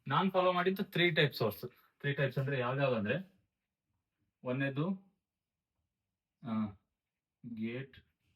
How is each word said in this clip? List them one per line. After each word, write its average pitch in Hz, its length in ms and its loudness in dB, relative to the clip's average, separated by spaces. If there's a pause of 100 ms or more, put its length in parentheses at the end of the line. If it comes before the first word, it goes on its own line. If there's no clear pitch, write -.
ನಾನ್ 165 240 2
ಫಾಲೋ 185 220 4
ಮಾಡಿದ್ದು 190 300 0
ತ್ರೀ 175 280 2
ಟೈಪ್ 156 220 2
ಸೋರ್ಸ್. - 320 -4 (340)
ತ್ರೀ 139 140 -2
ಟೈಪ್ಸ್ 135 240 -2
ಅಂದ್ರೆ 135 220 -2
ಯಾವ್ದ್ಯಾವ್ದು 127 380 2
ಅಂದ್ರೆ, 107 340 -2 (1120)
ಒಂದನೇದು, 139 720 -2 (1300)
ಆ, 110 220 -2 (920)
ಗೇಟ್ 117 420 -6 (380)